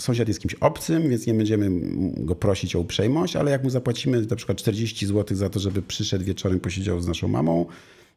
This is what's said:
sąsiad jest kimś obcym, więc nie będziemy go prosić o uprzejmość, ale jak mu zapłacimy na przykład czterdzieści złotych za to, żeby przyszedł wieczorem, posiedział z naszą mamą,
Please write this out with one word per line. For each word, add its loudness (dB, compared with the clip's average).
sąsiad 0
jest -2
kimś -4
obcym, 2
więc 0
nie 2
będziemy 2
go -2
prosić 0
o 2
uprzejmość, 0
ale 2
jak 0
mu 0
zapłacimy 0
na -2
przykład -4
czterdzieści -2
złotych 2
za 0
to, -2
żeby 0
przyszedł -2
wieczorem, 0
posiedział -2
z -2
naszą -2
mamą, 2